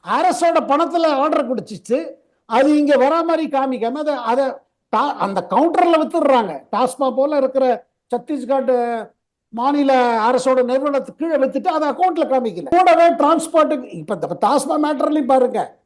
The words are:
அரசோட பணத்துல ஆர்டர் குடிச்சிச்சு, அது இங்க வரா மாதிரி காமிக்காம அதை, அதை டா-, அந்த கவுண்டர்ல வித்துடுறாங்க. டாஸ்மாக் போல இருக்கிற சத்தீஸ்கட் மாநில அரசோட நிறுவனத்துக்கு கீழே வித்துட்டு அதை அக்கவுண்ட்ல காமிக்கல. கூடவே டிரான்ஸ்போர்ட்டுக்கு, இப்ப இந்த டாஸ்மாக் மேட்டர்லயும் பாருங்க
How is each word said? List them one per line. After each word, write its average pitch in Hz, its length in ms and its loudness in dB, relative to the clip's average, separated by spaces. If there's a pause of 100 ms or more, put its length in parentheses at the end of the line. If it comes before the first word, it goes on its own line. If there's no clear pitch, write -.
அரசோட 330 560 0
பணத்துல 311 460 0
ஆர்டர் 285 480 0
குடிச்சிச்சு, 214 440 -6 (460)
அது 269 320 2
இங்க 294 200 2
வரா 302 280 2
மாதிரி 320 240 -2
காமிக்காம 262 440 -4
அதை, 294 220 -4
அதை 247 300 -2 (520)
டா-, 277 180 0
அந்த 190 360 -4
கவுண்டர்ல 339 480 2
வித்துடுறாங்க. 254 640 0 (100)
டாஸ்மாக் 254 420 -2
போல 285 220 0
இருக்கிற 262 500 0 (300)
சத்தீஸ்கட் 240 920 -2 (400)
மாநில 254 680 2 (120)
அரசோட 254 340 2
நிறுவனத்துக்கு 269 600 -4
கீழே 285 180 0
வித்துட்டு 269 220 -4
அதை 311 220 0
அக்கவுண்ட்ல 320 400 0
காமிக்கல. 240 400 -4
கூடவே 339 420 4
டிரான்ஸ்போர்ட்டுக்கு, 311 840 0
இப்ப 165 200 -8
இந்த 170 320 -8
டாஸ்மாக் 294 380 0
மேட்டர்லயும் 302 500 0
பாருங்க 220 520 0